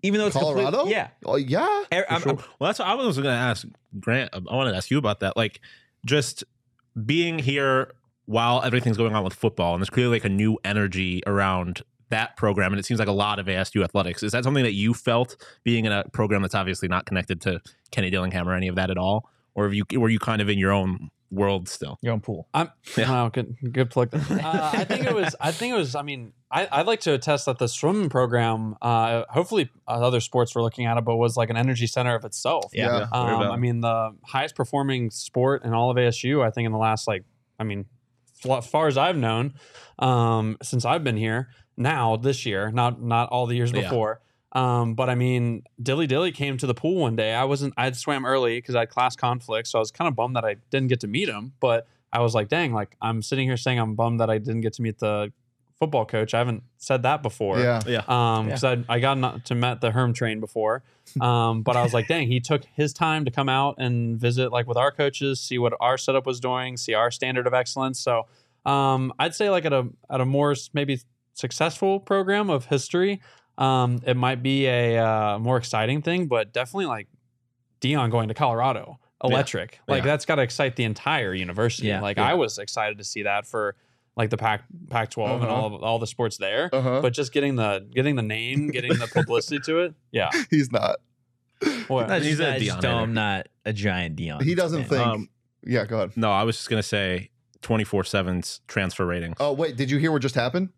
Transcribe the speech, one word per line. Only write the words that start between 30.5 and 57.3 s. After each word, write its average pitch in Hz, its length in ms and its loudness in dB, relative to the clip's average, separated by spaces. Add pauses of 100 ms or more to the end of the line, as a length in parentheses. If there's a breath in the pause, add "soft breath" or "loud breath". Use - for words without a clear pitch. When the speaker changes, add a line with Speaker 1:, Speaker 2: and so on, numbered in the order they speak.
Speaker 4:
were 117 80 0
looking 117 240 -2
at 117 120 2
it, 110 60 -2
but 117 120 0
was, 117 200 2
like, 117 140 0
an 113 60 -2
energy 120 320 0
center 123 260 0
of 113 100 -4
itself. 131 480 -2
Speaker 1:
Yeah. 107 120 -2
Speaker 2:
Yeah. 120 80 2
Speaker 3:
Yeah, 120 60 2 (260)
worry 113 100 0
Speaker 4:
Um, 113 60 0
Speaker 3:
about 101 120 0
Speaker 4:
I - 20 -4
Speaker 3:
it. 120 60 -2
Speaker 4:
mean, 120 200 0
the 113 340 0 (100)
highest 139 300 -4
performing 131 560 -2
sport 131 540 0
in 113 80 -2
all 120 180 2
of 120 60 2
A 123 100 4
S 120 180 0
U, 139 180 2
I 113 80 2
think 117 160 -2
in 110 60 -2
the 110 60 -2
last, 110 300 0
like, 95 160 -4 (340)
I 110 60 -6
mean, 101 220 -6 (480)
fl-, 131 260 -2
far 156 260 0
as 139 120 2
I've 170 180 2
known, 120 380 0 (440 loud breath)
um, 117 640 4
since 120 220 -2
I've 156 200 2
been 117 120 0
here, 113 320 -2 (260 soft breath)
now 123 420 2
this 127 280 -2
year, 104 260 -2
not, 120 320 0
not 117 280 0
all 123 160 0
the 120 100 -2
years 120 160 0
Speaker 3:
Yeah. 123 100 0
Speaker 4:
before. 110 380 -2 (320)
Um, 120 420 2
but 127 140 0
I 123 60 2
mean, 123 480 0 (200)
Dilly 143 240 0
Dilly 156 240 0
came 139 280 -4
to 135 80 -2
the 123 80 0
pool 170 260 0
one 113 160 2
day. 110 160 0
I 123 120 2
wasn't, 139 340 -2
I'd 123 180 0
swam 135 300 -4
early 123 340 2
'cause 123 140 -8
I 120 60 4
had 113 100 -2
class 127 260 0
conflict. 123 520 -2
So 117 100 0
I - 20 4
was 110 100 -2
kinda 139 200 -2
bummed 123 260 -2
that 113 80 -2
I 104 120 -2 (120)
didn't 131 200 0
get 120 120 2
to 113 60 -8
meet 139 240 -2
him. 110 300 -10
But 117 260 2 (260 soft breath)
I 117 80 0
was 117 140 2
like, 104 160 2
"Dang, 151 240 0
like, 104 260 -4
I'm 113 220 -2
sitting 135 260 0
here 127 80 0
saying 123 220 0
I'm 110 160 0
bummed 117 260 0
that 113 80 4
I 110 80 2
didn't 110 240 -2
get 110 140 -2
to 123 80 -6
meet 110 160 -4
the 104 340 -2 (460)
football 139 260 2
coach." 110 300 -2
I 113 40 4
haven't 120 240 0 (140)
said 127 280 0
that 147 180 2
before. 104 380 -2